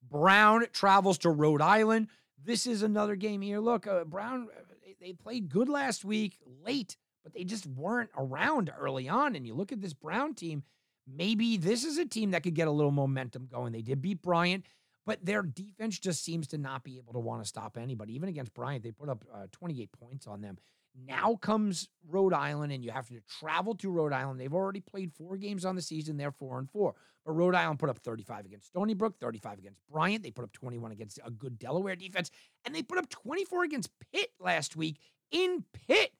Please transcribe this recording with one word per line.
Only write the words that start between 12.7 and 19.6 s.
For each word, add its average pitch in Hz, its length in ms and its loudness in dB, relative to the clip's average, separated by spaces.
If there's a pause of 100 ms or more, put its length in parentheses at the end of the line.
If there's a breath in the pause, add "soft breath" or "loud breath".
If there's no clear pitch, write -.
little 147 200 4
momentum 135 600 -2
going. 123 220 -4
They 113 80 -6
did 131 180 -2
beat 180 220 -4
Bryant, 175 420 2 (440 soft breath)
but 208 180 -4
their 202 160 0
defense 196 560 -6
just 175 260 -2
seems 165 260 -4
to 160 100 -6
not 135 240 -8
be 127 140 -14
able 117 160 -18
to 123 60 -4
wanna 117 260 -4
stop 107 320 -10
anybody. 113 360 -8
Even 165 160 -6
against 139 240 -8
Bryant, 123 300 -6
they 117 80 -8
put 143 180 -10
up, 117 240 -6
uh, 98 180 -12
twenty-eight 143 400 -8